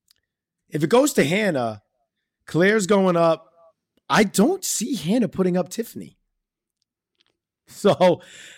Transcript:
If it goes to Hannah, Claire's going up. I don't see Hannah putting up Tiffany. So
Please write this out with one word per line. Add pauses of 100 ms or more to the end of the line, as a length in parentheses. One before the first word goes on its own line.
(680)
If
it
goes
to
Hannah, (640)
Claire's
going
up. (640)
I
don't
see
Hannah
putting
up
Tiffany. (1500)
So (380)